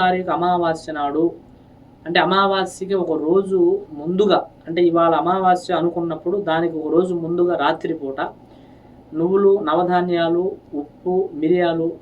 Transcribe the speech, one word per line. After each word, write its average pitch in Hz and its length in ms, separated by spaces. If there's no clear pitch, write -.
తారీఖు 180 380
అమావాస్య 170 600
నాడు, 147 260
అంటే 175 200
అమావాస్యకి 190 680
ఒక 160 100
రోజు 185 340
ముందుగా, 180 400
అంటే 170 140
ఇవాళ 165 220
అమావాస్య 180 580
అనుకున్నప్పుడు 170 560
దానికి 165 300
ఒక 151 140
రోజు 180 180
ముందుగా 175 300
రాత్రిపూట 156 560
నువ్వులు, 196 340
నవధాన్యాలు, 175 760
ఉప్పు, 175 340
మిరియాలు 165 460